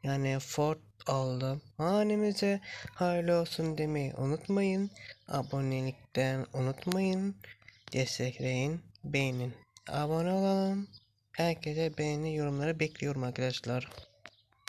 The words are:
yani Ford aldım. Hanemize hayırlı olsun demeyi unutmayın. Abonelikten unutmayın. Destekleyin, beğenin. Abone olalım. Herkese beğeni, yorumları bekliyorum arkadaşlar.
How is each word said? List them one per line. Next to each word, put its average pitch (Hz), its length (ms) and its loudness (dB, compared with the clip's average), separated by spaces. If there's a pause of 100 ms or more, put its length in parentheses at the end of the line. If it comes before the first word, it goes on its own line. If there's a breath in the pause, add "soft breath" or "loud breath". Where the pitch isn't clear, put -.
yani 135 360 2
Ford 147 380 0 (300)
aldım. 131 540 0 (160)
Hanemize 202 840 2 (340 loud breath)
hayırlı 175 400 4
olsun 165 420 0
demeyi 151 360 0
unutmayın. 196 800 0 (360 loud breath)
Abonelikten 131 1300 0
unutmayın. 185 840 0 (580 loud breath)
Destekleyin, 127 920 0 (200)
beğenin. 131 540 -2 (320)
Abone 160 420 0
olalım. 196 580 2 (420)
Herkese 160 680 0
beğeni, 151 380 0
yorumları 147 440 0
bekliyorum 143 440 -2
arkadaşlar. 123 680 -2 (800)